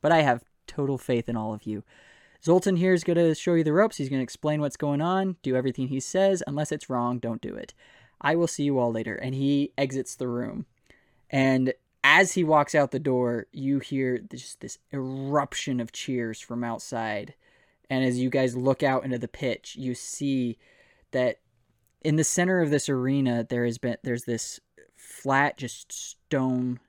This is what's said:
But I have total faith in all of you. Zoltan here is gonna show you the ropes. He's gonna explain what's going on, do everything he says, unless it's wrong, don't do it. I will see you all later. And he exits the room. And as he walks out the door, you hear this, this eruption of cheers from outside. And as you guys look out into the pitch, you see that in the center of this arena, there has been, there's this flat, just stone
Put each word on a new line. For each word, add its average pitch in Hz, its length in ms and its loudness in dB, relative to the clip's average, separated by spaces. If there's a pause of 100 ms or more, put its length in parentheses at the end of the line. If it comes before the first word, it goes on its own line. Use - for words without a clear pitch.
But 156 100 4
I 160 120 6
have 123 200 2 (220)
total 139 320 -2
faith 123 320 0
in 117 80 -2
all 110 160 -2
of 104 120 -10
you. 107 180 -6 (600)
Zoltan 180 340 4
here 185 160 4
is 170 100 2
gonna 170 320 4
show 175 180 0
you 165 100 4
the 151 100 2
ropes. 214 240 4
He's 135 120 -4
gonna 135 140 -2
explain 151 360 -4
what's 147 160 -2
going 143 240 -2
on, 185 440 0
do 127 120 0
everything 127 320 -2
he 139 120 -2
says, 190 480 2
unless 147 240 -4
it's 151 180 -8
wrong, 123 300 0
don't 117 220 -6
do - 140 -8
it. - 180 -14 (460)
I 147 160 2
will 170 120 2
see - 160 -2
you 139 160 2
all 120 120 2
later. 110 240 -4
And 131 200 -6
he 139 420 2
exits 135 380 -4
the 127 120 -6
room. 120 380 -4 (640)
And 131 440 2 (440)
as 190 160 6
he 180 100 0
walks 151 300 4
out 143 160 4
the 139 80 -4
door, 123 540 0
you 139 260 -2
hear 131 420 -2 (120)
this, - 240 -16
this - 240 -14 (120)
eruption 135 880 -2
of 117 120 -6
cheers 117 480 -4
from 120 240 -8
outside. 110 720 -6 (560)
And 131 120 0
as 127 140 2
you 127 140 0
guys 131 260 0
look 127 240 2
out 131 240 0
into 127 140 -4
the 120 80 -8
pitch, - 480 -6
you 127 180 -6
see 131 640 -4 (540)
that 123 300 0 (600)
in 156 140 0
the 156 80 2
center 180 360 2
of 156 120 2
this 147 180 0
arena, 127 580 2
there 120 180 0
has 117 120 -2
been, 120 260 -4
there's 123 200 -4
this - 360 -6 (360)
flat, - 640 0
just - 340 -10
stone 127 960 -2